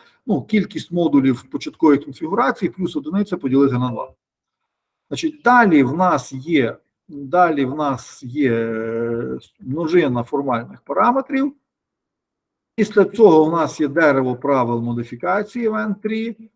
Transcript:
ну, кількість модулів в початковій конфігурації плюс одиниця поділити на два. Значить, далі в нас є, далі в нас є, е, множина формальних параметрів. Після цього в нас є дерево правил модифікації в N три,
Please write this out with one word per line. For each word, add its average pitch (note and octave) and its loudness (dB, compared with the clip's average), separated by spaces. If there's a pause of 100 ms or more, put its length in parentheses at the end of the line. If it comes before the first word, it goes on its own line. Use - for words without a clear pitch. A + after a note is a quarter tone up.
(260)
ну, F#3 -2
кількість F3 -4
модулів C#3+ 2
в - -10
початковій C#3+ 0
конфігурації F#3+ -4
плюс F3 -6
одиниця F3 -4
поділити C3 2
на B2 -2
два. - -10 (960)
Значить, D3+ -6
далі G#3+ 6
в C3 0
нас F3 0
є, C3+ -2 (320)
далі D3 0
в B2+ -4
нас C#3+ -6
є, B2+ -2
е, A#2 -4 (220)
множина D3+ 0
формальних B2 -4
параметрів. C4 -2 (1200)
Після G#3 4
цього F#3 6
в D#3+ -2
нас E3 -2
є D3 0
дерево C3+ 2
правил A#2+ -2
модифікації F3 -4
в A3 -4
N G#3+ -4
три, A3 -6 (200)